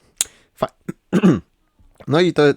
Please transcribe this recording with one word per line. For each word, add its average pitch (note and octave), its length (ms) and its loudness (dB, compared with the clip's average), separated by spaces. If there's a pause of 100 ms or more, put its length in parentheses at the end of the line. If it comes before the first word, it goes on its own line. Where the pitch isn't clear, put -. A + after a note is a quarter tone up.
(540)
Fa-, - 200 -8 (380)
<clears throat> - 960 -4
no D3 120 0
i F3+ 120 0
to, D3+ 100 0 (140)